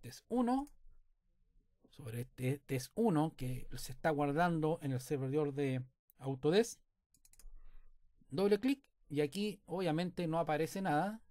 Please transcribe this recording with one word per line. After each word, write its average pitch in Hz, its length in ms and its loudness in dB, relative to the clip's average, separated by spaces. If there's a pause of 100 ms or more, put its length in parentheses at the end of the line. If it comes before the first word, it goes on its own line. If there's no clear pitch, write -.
test - 280 -18
uno. 254 420 2 (1160)
Sobre 117 320 -10
este 127 400 -2
test 131 340 -4
uno 160 420 2
que 127 300 -6 (100)
se - 140 -8
está 139 200 -2
guardando 156 720 2
en 139 100 -2
el 123 80 -2
servidor 143 520 0
de 135 320 0 (340)
Autodesk. 147 640 2 (1500)
Doble 202 300 4
clic 269 240 0 (240)
y 143 120 0
aquí 190 460 -2
obviamente 175 640 0
no 160 100 0
aparece 160 420 0
nada 190 400 0 (100)